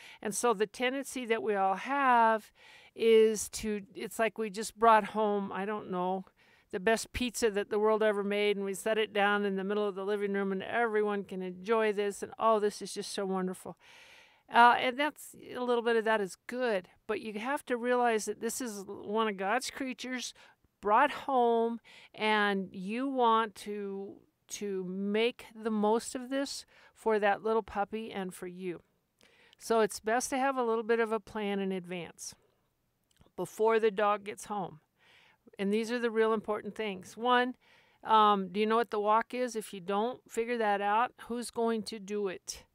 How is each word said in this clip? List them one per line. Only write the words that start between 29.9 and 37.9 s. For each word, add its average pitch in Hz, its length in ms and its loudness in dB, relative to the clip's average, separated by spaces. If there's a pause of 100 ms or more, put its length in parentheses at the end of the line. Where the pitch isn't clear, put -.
best 226 300 0
to 269 80 -2
have 269 180 2
a 247 80 0
little 226 200 0
bit 226 160 2
of 220 120 0
a 220 80 0
plan 202 380 -4
in 190 140 -2
advance 175 640 -10 (1000)
before 220 440 0
the 226 120 4
dog 208 340 0
gets 202 220 -14
home. 180 340 -6 (760)
And 196 120 0
these 220 220 0
are 247 60 -2
the 233 120 0
real 220 220 2
important 214 420 -4
things. 202 440 -8
One, 247 360 2 (480)